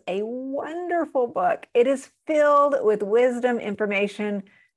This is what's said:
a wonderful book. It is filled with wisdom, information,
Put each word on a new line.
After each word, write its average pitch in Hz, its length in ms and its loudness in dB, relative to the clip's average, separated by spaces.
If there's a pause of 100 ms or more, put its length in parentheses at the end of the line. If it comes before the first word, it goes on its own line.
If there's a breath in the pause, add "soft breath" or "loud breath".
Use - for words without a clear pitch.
a 185 160 -4
wonderful 277 1000 -4
book. 185 480 -2
It 240 140 4
is 269 240 -4 (160)
filled 294 540 4
with 208 200 2
wisdom, 240 580 2
information, 202 840 -2 (340 soft breath)